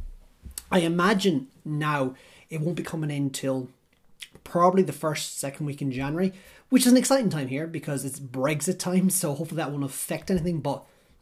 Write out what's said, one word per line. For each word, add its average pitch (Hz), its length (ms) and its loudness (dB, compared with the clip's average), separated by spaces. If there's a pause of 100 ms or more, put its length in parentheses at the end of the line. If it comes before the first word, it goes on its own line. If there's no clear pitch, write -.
(720)
I 190 80 4
imagine 175 680 2 (160)
now 147 520 0 (340)
it 160 120 -6
won't 160 160 -2
be 165 60 -4
coming 156 280 -4
in 143 180 0
till 131 400 -4 (760)
probably 185 380 4
the 143 120 0
first, - 460 -4
second 143 260 -6
week 143 160 -6
in 139 100 -2
January, 151 420 -2 (360)
which 254 160 6
is 247 60 6
an 254 60 10
exciting 254 320 4
time 143 180 -2
here 139 200 -4
because 147 360 -6
it's 139 160 -8
Brexit 143 600 -2
time, 185 300 2
so 165 240 0
hopefully 156 240 -6
that 147 140 -4
won't 143 120 -2
affect - 480 -6
anything, 175 280 0
but 131 260 -4 (360)